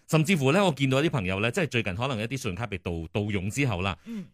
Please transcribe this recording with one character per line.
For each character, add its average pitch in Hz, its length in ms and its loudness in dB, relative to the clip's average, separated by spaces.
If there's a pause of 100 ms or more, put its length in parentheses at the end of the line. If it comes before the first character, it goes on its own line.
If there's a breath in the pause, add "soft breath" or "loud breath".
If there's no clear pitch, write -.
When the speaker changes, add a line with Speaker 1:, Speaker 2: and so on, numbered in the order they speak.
Speaker 1:
甚 160 140 4
至 180 140 4
乎 135 140 4
咧， 190 100 6
我 185 100 4
見 139 180 0
到 131 140 2
一 165 40 2
啲 160 40 0
朋 110 140 -2
友 95 160 -2
咧， 117 100 0
即 196 100 -2
係 151 60 0
最 117 160 0
近 95 120 -4
可 120 120 -2
能 123 120 -2
一 107 40 -2
啲 123 140 -6
信 120 140 -4
用 87 40 -6
卡 113 100 -6
被 101 140 -6
盜， 82 300 -4
盜 104 220 -2
用 98 180 -2
之 135 180 0
後 92 140 -2
啦， 95 140 -2 (100)
Speaker 2:
嗯。 220 280 -8